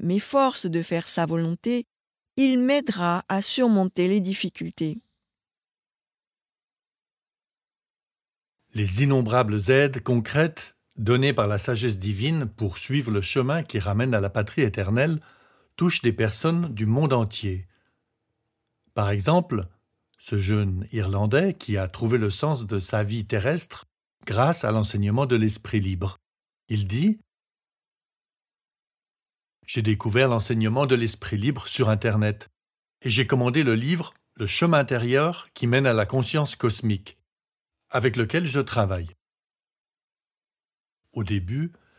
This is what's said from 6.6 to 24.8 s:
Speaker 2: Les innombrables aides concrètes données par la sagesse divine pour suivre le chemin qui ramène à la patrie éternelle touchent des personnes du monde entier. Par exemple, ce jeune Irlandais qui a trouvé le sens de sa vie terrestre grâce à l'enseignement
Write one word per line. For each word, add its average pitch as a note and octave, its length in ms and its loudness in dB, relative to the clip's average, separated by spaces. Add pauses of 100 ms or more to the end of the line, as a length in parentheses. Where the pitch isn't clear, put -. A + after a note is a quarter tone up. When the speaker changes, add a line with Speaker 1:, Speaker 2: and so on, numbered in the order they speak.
Speaker 2:
Les G#2 300 0
innombrables A#2+ 640 2
aides C3+ 320 4
concrètes D3 760 0 (200)
données B2+ 380 2
par A2 120 2
la G#2 120 0
sagesse A2+ 400 -2
divine A2 480 -2
pour G#2+ 320 -6
suivre C3 340 -2
le G2+ 100 0
chemin C#3 400 0
qui - 160 -6
ramène G#2+ 360 0
à G#2 60 4
la G2 100 -2
patrie G#2+ 320 -2
éternelle A#2+ 580 0 (560)
touchent E3+ 260 0
des A#2+ 120 2
personnes D#3+ 600 -2
du G#2+ 120 -2
monde C#3 260 2
entier. G2+ 560 -2 (1300)
Par G2+ 160 0
exemple, A2 580 0 (540)
ce - 140 -4
jeune G2 560 0
Irlandais G#2+ 600 0
qui - 240 -4
a F#2+ 100 -2
trouvé A2+ 300 0
le G#2+ 100 0
sens B2+ 380 -2
de G2+ 120 -4
sa G#2+ 240 -2
vie G#2 220 -4
terrestre B2+ 640 -4 (400)
grâce C3 380 0
à A2 60 0
l'enseignement G#2 540 0